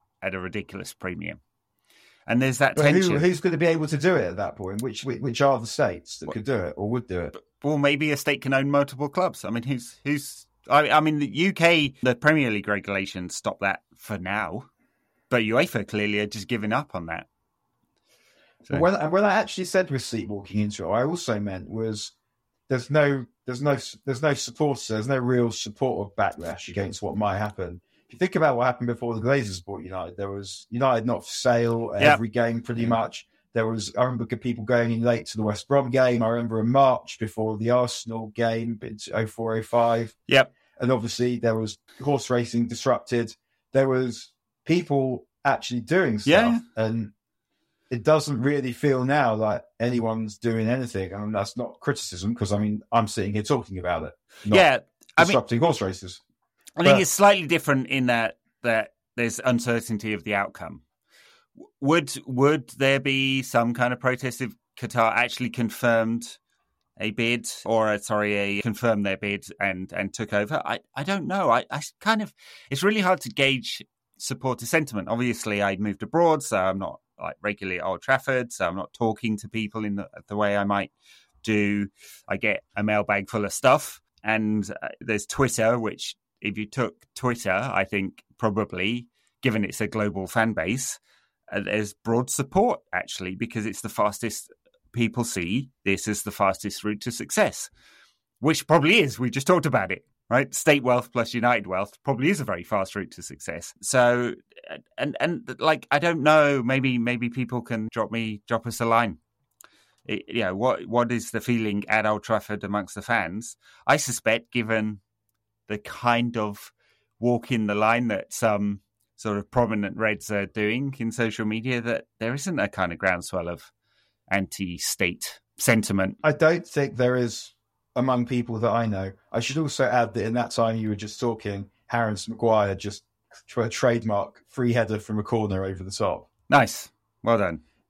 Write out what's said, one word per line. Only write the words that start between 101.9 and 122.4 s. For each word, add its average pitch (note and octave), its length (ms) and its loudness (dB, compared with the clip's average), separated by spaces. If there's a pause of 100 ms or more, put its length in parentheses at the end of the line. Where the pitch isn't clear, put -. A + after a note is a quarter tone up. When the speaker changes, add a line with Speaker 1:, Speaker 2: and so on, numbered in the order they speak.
Speaker 1:
probably C3+ 260 0
is G3 120 0
a - 40 -6
very F2+ 180 -4
fast G2 320 -2
route F#2+ 160 -6
to - 100 -16
success. - 600 -12
So, B2 520 4 (360)
uh, D2+ 80 -12 (200)
and, C#3+ 240 -4
and, D3+ 380 -4
like, D#3 320 0
I C#3+ 80 4
don't E3 240 0
know, D3 380 6
maybe, B2+ 360 2
maybe A#2+ 320 0
people A#2+ 320 -4
can A2 300 -4
drop G#2+ 200 -4
me, A2 360 -4
drop A2+ 200 -2
us A#2 140 -6
a A#2 40 0
line. A2+ 340 2 (840)
It, - 220 -6
you A2 160 -2
know, F#2+ 120 -2
what, A2 320 -2
what A#2 240 2
is A#2 200 -4
the A2+ 80 -4
feeling G#2+ 480 0
at G#2+ 180 2
Old G#2+ 180 0
Trafford G#2+ 420 -2
amongst G2+ 300 -4
the G2+ 60 -10
fans? G#2 540 -4 (320)
I C#3 80 6
suspect, A#2 560 0
given A2 480 -2 (720)
the G#2 80 -4
kind A#2+ 580 0
of G#2+ 380 -4 (460)
walk A#2+ 300 0
in A2 180 0
the G#2 80 0
line A2+ 340 2
that G2 240 -4
some G#2 480 0 (340)
sort G#2 220 -4
of G2+ 120 -8
prominent G#2 460 0
Reds G#2+ 340 -2
are G2+ 160 -2
doing A#2 540 -2
in A2+ 120 -4
social A2+ 340 -2
media, A2+ 340 -2
that A#2 260 -4 (140)
there A#2 140 -2
isn't C#3+ 260 -4